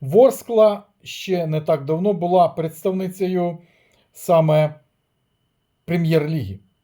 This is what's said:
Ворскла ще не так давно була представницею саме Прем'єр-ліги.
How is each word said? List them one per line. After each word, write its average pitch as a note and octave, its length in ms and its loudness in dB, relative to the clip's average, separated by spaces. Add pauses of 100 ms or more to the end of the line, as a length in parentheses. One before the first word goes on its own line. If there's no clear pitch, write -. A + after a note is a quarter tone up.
Ворскла G#3+ 840 2 (160)
ще F3 440 -6
не D#3 140 -4
так D3+ 240 -2
давно E3+ 280 -2
була F3 360 2
представницею F3+ 1120 -4 (540)
саме D#3 640 2 (1080)
Прем'єр-ліги. D#3+ 760 -2 (260)